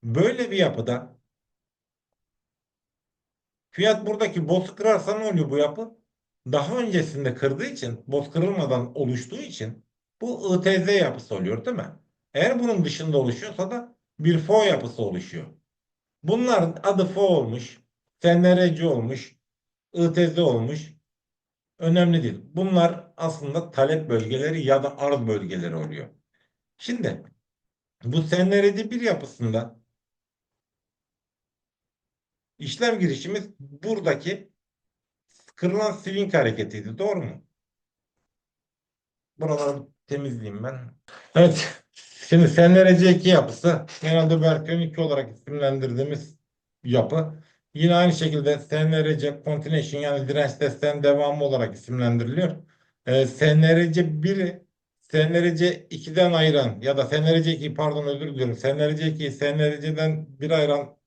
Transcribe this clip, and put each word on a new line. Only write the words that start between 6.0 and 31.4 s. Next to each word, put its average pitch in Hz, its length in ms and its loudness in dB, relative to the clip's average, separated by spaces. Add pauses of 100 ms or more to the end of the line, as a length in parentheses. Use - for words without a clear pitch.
Daha 147 260 -2
öncesinde 151 560 -2
kırdığı 143 320 -4
için, 120 400 -10
boss 139 240 -4
kırılmadan 160 680 -2
oluştuğu 127 420 -6
için 131 440 -12 (360)
bu 202 360 -4
I 180 60 0
T 185 220 2
Z 185 40 -2
yapısı 170 460 0
oluyor, 95 300 -4
değil 247 120 -6
mi? - 140 -10 (440)
Eğer 233 260 0
bunun 220 240 0
dışında 151 340 -2
oluşuyorsa 180 520 -4
da 240 260 -12 (220)
bir 160 200 2
FO 208 240 4
yapısı 127 400 -2
oluşuyor. 90 440 -8 (760)
Bunların 196 600 0
adı 190 240 2
FO 190 140 -4
olmuş, 127 640 0 (400)
S 170 200 6
N 180 140 6
R 175 200 4
C 165 100 -2
olmuş, 131 500 -4 (560)
I 170 200 0
T 175 140 4
Z 160 120 -2
olmuş. 135 540 0 (840)
Önemli 170 440 4
değil. 117 220 -6
Bunlar 180 720 0
aslında 156 540 -6
talep 156 380 0
bölgeleri 131 560 -2
ya 135 180 2
da 139 160 -6
arz 139 280 -2
bölgeleri 92 480 -4
oluyor. 76 340 -10 (680)
Şimdi 226 440 -6 (840)
bu 139 180 -2
S 180 280 0
N 202 120 4
R 202 140 2
C 208 140 -6
bir 240 100 -6
yapısında 127 800 -4 (2750)